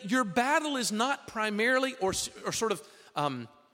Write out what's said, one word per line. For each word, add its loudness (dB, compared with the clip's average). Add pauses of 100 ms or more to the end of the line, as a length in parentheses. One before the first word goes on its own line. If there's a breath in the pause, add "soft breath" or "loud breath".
your 2
battle 2
is -2
not -2
primarily 2
or, 0 (320)
or -2
sort 0
of, -2 (340 loud breath)
um, -2 (260)